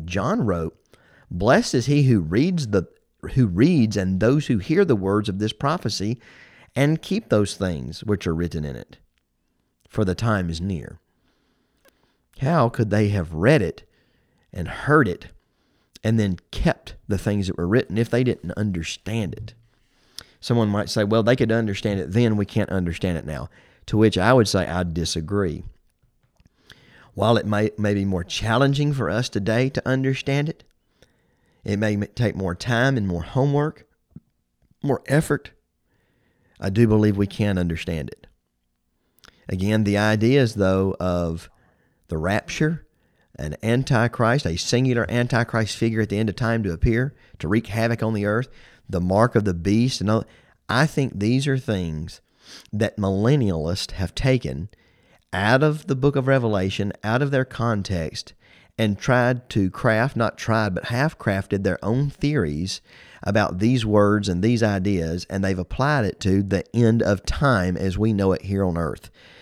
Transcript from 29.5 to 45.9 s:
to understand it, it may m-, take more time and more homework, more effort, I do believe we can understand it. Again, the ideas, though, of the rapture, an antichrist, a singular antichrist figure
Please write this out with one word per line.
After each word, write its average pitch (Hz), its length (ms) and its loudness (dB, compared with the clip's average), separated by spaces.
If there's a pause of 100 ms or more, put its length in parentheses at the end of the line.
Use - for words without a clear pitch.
to - 180 -6
understand 135 640 -2
it, - 160 -12 (1000)
it 101 160 -2
may 107 140 0
m-, 104 100 -2 (100)
take 120 220 0
more 92 180 -2
time 123 440 0
and 101 100 -2
more 85 160 -4
homework, 143 640 -2 (960)
more 139 240 0
effort, 151 440 0 (1080)
I 98 100 -4
do 113 180 6
believe 107 280 4
we 101 120 2
can 101 300 -2
understand 82 520 -4
it. - 180 -18 (1200)
Again, 104 380 0
the 101 120 2
ideas, 110 580 4
though, 95 440 2
of 87 500 -2 (600)
the 82 80 -4
rapture, 110 680 -2 (500)
an 76 280 -8
antichrist, 120 800 2
a 82 120 -2
singular 123 520 0
antichrist 120 680 -2
figure 113 240 0